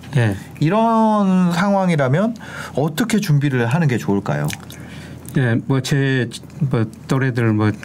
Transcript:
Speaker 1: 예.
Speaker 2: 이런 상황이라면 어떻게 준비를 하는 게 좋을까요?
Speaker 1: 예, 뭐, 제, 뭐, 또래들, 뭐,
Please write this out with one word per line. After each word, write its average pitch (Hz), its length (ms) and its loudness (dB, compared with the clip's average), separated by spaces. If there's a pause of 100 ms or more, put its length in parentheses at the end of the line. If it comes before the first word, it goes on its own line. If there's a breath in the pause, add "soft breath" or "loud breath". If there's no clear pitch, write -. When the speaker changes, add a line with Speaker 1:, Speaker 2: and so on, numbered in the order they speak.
(160)
Speaker 1:
예. 107 220 2 (220 loud breath)
Speaker 2:
이런 208 920 4
상황이라면 180 840 2 (400 loud breath)
어떻게 165 440 0
준비를 139 460 2
하는 151 220 2
게 117 100 2
좋을까요? 85 500 -2 (880 loud breath)
Speaker 1:
예, 120 180 2 (100)
뭐, 135 160 0
제, 135 480 0 (300)
뭐, 123 260 0 (220)
또래들, 123 460 0
뭐, 107 180 2 (140)